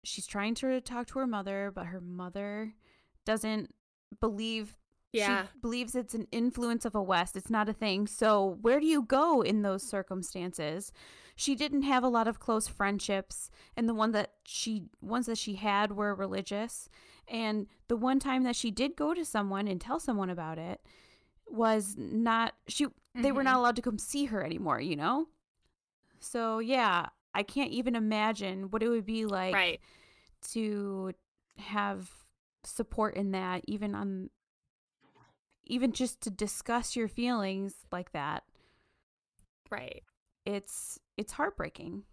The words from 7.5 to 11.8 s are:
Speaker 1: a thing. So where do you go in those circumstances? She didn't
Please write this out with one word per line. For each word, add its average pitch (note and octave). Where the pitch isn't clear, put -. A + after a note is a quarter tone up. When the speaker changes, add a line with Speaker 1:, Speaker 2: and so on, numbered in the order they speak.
Speaker 1:
a -
thing. G#3
So G3+
where A#3+
do D4+
you D#4
go C#4
in G#3
those G3
circumstances? F3+
She C#4
didn't C#4+